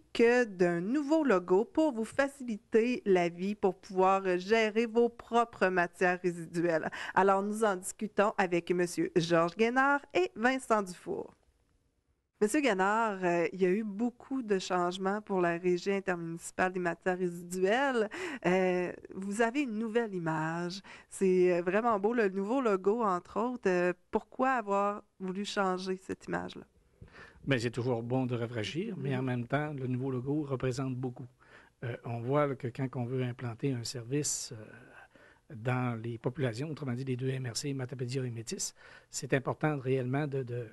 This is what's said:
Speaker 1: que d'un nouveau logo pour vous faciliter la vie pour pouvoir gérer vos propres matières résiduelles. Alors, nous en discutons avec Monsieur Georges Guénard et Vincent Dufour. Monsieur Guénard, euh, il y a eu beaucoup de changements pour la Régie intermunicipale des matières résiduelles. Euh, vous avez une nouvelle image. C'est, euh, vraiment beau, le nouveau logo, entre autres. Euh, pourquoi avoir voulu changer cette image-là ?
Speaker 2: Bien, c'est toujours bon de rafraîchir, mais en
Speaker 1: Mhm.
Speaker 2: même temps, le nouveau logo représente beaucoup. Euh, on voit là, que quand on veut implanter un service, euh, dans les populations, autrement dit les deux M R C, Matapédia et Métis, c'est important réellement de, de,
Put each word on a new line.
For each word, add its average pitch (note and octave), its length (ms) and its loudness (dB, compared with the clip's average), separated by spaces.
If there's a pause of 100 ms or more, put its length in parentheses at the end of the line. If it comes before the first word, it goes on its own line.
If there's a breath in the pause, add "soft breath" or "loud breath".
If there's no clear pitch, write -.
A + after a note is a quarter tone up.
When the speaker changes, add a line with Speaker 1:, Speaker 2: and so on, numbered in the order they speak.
(120)
Speaker 1:
que A#3+ 320 6
d'un F3 360 2
nouveau C#4+ 440 2
logo F#3 400 4
pour D#4 280 2
vous A3+ 120 -4
faciliter A#3+ 1000 0
la F3+ 220 6
vie F#3 280 -4
pour F#3 180 2
pouvoir F#3+ 640 2
gérer G#3+ 480 2
vos A#3 220 4
propres A#3 580 0
matières F3+ 560 2
résiduelles. E3+ 680 0 (280 loud breath)
Alors, G3 260 6
nous G#3+ 220 0
en G#3 100 4
discutons G3 640 0
avec F3+ 320 0
Monsieur F3 460 0
Georges E3+ 400 4
Guénard C4 440 2 (140)
et F4+ 220 2
Vincent A#3 460 2
Dufour. - 520 -8 (1040)
Monsieur G#3+ 200 2
Guénard, G#3 640 2
euh, E3+ 300 2
il F#3 100 -2
y F#3 40 4
a F3+ 40 4
eu G#3+ 140 0
beaucoup A#3 580 -4
de G#3 160 0
changements F#3+ 600 0
pour G3 200 -2
la E3+ 180 2
Régie F3+ 340 0
intermunicipale F3+ 800 -2
des F#3 80 -6
matières F3 360 -2
résiduelles. F#3 960 0 (340 loud breath)
Euh, F3+ 480 2 (220)
vous G3+ 280 -4
avez A#3 180 0
une A#3 180 -4
nouvelle A3+ 340 -2
image. E3+ 680 -4 (280 loud breath)
C'est, F#3 480 4
euh, F3 60 0
vraiment G#3 380 2
beau, G#3 120 2
le A#3 180 2
nouveau G3 300 -2
logo, G3+ 440 2
entre F#3 360 -2
autres. A#3+ 300 0
Euh, F3+ 220 4 (180)
pourquoi B3+ 440 0
avoir G3+ 500 -2 (160)
voulu F#3 240 -6
changer F#3+ 600 -2
cette - 220 -8
image-là ? F3+ 380 -6 (840 loud breath)
Speaker 2:
Bien, C3 140 2
c'est A#2 100 -2
toujours A#2 320 -2
bon B2+ 240 -2
de B2 80 -2
rafraîchir, A#2+ 640 -4
mais C#3 180 -4
en B2+ 40 -2
Speaker 1:
Mhm. C3 60 -4
Speaker 2:
même B2 200 -2
temps, D3+ 260 -2
le C3 140 -6
nouveau B2+ 240 -2
logo C#3 320 -2
représente C3 540 -2
beaucoup. B2+ 320 -8 (560 loud breath)
Euh, A#2+ 200 -6
on A#2+ 140 -6
voit C#3 300 2
là, C3+ 80 -4
que C3+ 100 -10
quand B2+ 300 -4
on B2 80 -2
veut B2+ 180 -2
implanter B2 500 -4
un A#2+ 120 -4
service, C3 680 -6
euh, - 1040 -20
dans B2 480 -2
les A#2 160 -8
populations, B2+ 500 -4
autrement C3+ 260 -6
dit B2+ 100 -6
les C3 120 -4
deux C3 120 -4
M C3 180 -6
R A2+ 100 -8
C, C#3+ 160 -4
Matapédia B2+ 520 -6
et B2 80 -4
Métis, A2+ 420 -8 (360 loud breath)
c'est - 220 -4
important D3 460 0
réellement C3 480 0
de, C3+ 160 -4
de, A#2+ 300 -8